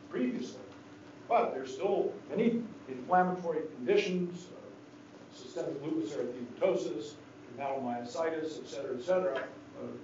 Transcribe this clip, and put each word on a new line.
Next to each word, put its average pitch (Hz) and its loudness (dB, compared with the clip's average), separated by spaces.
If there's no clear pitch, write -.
previously. - 0
But - 6
there's - -4
still 190 2
many 226 6
inflammatory 170 4
conditions, 180 2
uh, - -18
systemic - -6
lupus 156 0
erythematosus, 123 0
dermatomyositis, 139 -2
et - -12
cetera, 135 -4
et 120 -6
cetera, 180 4
uh, - -8